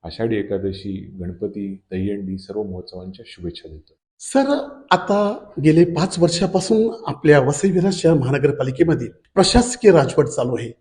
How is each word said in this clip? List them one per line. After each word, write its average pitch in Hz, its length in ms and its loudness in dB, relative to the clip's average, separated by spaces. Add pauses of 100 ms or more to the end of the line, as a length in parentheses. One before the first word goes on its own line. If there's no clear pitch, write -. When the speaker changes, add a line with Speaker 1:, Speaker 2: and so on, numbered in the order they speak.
Speaker 1:
आषाढी 110 320 -4
एकादशी, 98 840 -6
गणपती, 95 600 -8 (100)
दहीहंडी 95 480 -6
सर्व 101 240 -8
महोत्सवांच्या 95 680 -12
शुभेच्छा 85 400 -12
देतो. 78 240 -20 (280)
Speaker 2:
सर, 277 480 -2 (220)
आता 202 540 0 (200)
गेले 160 200 6
पाच 170 340 -2
वर्षापासून 190 760 0 (120)
आपल्या 147 340 4
वसई 143 300 0
विरार 185 220 2
शहर 165 220 2
महानगरपालिकेमध्ये 135 960 0 (260)
प्रशासकीय 220 580 4
राजवट 147 340 4
चालू 123 320 -4
आहे. 117 220 -8